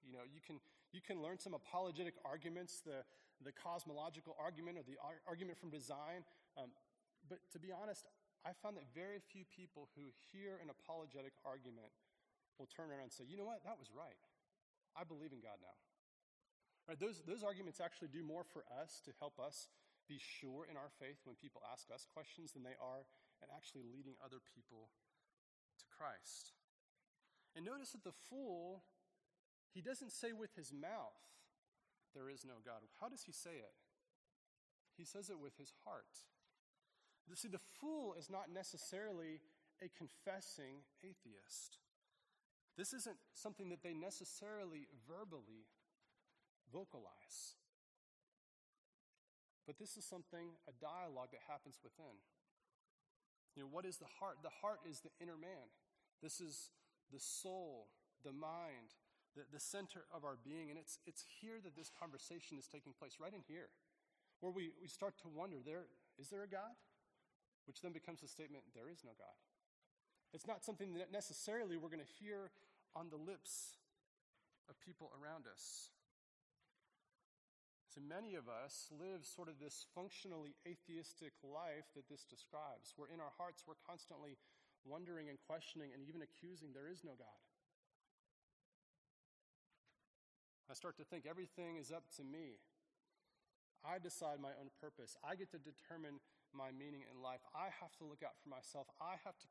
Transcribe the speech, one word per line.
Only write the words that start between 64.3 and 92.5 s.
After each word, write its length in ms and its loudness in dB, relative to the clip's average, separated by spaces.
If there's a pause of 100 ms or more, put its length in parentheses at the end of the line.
where 120 8
we, 180 6 (100)
we 80 -2
start 340 4
to 60 -4
wonder, 320 2
there, 240 2 (320)
is 120 -6
there 140 2
a 60 0
God? 240 2 (960)
Which 160 -6
then 100 4
becomes 300 0
the 60 -4
statement, 440 -4
"There 160 -4
is 160 -6
no 140 -4
God." 180 -8 (960)
It's 140 -2
not 180 4
something 300 2
that 180 2
necessarily 640 4
we're 160 2
gonna 260 -2
hear 320 0 (460)
on 140 0
the 100 0
lips 560 0 (920)
of 100 -12
people 320 -8
around 320 -2
us. 460 -4 (2000)
So 80 -6
many 360 2
of 120 2
us 400 0
live 380 0
sort 220 0
of 120 -2
this 240 0 (100)
functionally 720 0
atheistic 680 -2 (120)
life 500 2
that 140 -6
this 160 -4
describes, 720 -4
where 160 -2
in 80 0
our 160 0
hearts 300 0
we're 200 -8
constantly 520 -4 (460)
wondering 440 0
and 160 0
questioning 480 2
and 160 -4
even 140 0
accusing, 500 -6
"There 160 -2
is 160 -4
no 140 -2
God." 220 -10 (3250)
I 40 -2
start 220 0
to 80 -4
think 220 0
everything 500 2
is 160 2
up 240 0
to 80 0
me. 320 0 (1300)